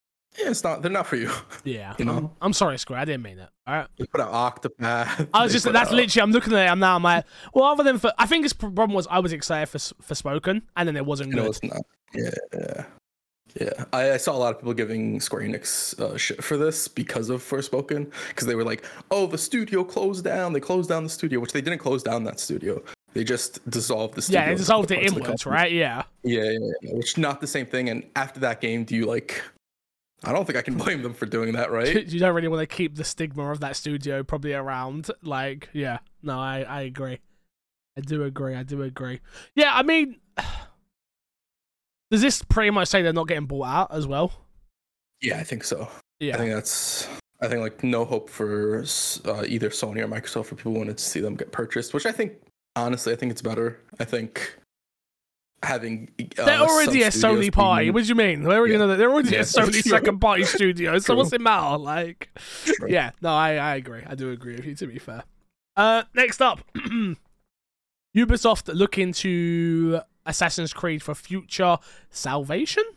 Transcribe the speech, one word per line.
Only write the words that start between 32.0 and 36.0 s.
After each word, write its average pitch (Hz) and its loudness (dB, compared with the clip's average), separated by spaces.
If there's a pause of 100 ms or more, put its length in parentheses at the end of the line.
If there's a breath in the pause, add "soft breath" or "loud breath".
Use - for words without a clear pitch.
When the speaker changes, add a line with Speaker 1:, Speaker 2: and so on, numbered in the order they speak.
Speaker 2:
<laughs> 156 -8
You 170 -2
don't 180 4
really 165 0
wanna 160 -2
keep 156 -4
the - -6
stigma 147 -6
of 147 -6
that 139 -8
studio 139 -6
probably 143 -6
around. 135 -6 (120)
Like, 139 -6
yeah. 139 -4 (240)